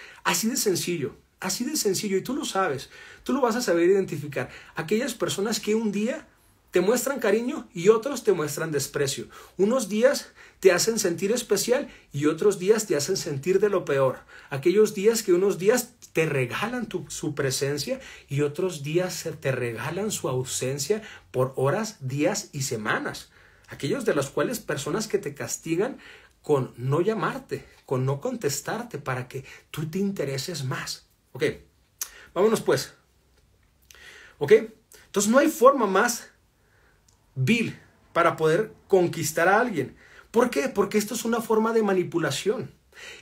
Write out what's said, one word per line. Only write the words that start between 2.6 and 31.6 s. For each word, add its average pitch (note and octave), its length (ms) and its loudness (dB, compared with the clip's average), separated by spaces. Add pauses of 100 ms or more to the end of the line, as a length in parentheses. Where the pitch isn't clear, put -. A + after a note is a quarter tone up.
tú B3 100 -2
lo C#4 80 0
vas A#3 160 2
a A#3+ 60 -2
saber E3+ 260 4
identificar. D3 640 0 (240)
Aquellas G#3+ 400 -2
personas G#3 440 -2
que G#3+ 160 0
un A3+ 160 0
día A3 380 -4 (440)
te F3+ 100 4
muestran B3 380 0
cariño A#3 520 0
y F3 160 2
otros A3+ 340 2
te G#3 100 4
muestran D#3 380 -2
desprecio. C#3 580 -2 (280)
Unos G#3+ 320 2
días A#3 440 2 (280)
te F#3+ 120 8
hacen G#3+ 260 2
sentir F#3+ 340 0
especial A#3+ 560 0 (240)
y C#3+ 140 -2
otros E3 320 2
días G#3 280 2
te - 100 0
hacen F#3 200 0
sentir F3 440 0
de G#3 100 4
lo F#3 160 0
peor. C3+ 320 2 (320)
Aquellos F3+ 420 4
días A3 300 2
que F#3 100 2
unos F3+ 240 4
días G#3+ 380 2 (180)
te D#3+ 140 0
regalan D3+ 580 -2
tu, E3+ 240 -8
su D3+ 260 -6
presencia C#3+ 640 -2 (300)
y C#3 140 0
otros D3+ 400 -2
días F3 320 -2
se D#3+ 180 -8
te C3+ 200 -4
regalan B2 580 -4
su - 180 -6
ausencia C3+ 720 -4 (300)
por C3 260 -2
horas, D#3+ 440 0
días D3 520 -2
y C3+ 100 -6
semanas. B2+ 680 -6 (380)
Aquellos G#3+ 360 -4
de G3+ 100 2
los C#3 140 0
cuales D#3 300 -2
personas D#3 500 -4
que G#3 80 -2
te D3 160 -4
castigan E3 640 -4 (460)
con C3+ 340 0
no C3+ 240 0
llamarte, G3+ 640 -2 (220)
con C3 180 0
no C#3 160 -2
contestarte A3 800 -6
para B2+ 300 -6
que - 180 -12 (240)
tú D#3+ 180 -6
te F#3+ 100 -4
intereses D#3+ 640 -4
más. - 420 -8 (260)
Ok, D3 120 -2 (920)